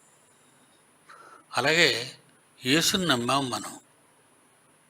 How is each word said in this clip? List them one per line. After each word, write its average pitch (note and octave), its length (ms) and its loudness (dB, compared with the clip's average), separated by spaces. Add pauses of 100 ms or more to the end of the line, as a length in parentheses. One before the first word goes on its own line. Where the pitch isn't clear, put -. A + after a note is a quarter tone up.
(1600)
అలాగే C3 600 2 (460)
యేసుని E3 420 2
నమ్మాం C3 420 0
మనం. G#2 300 -8 (1120)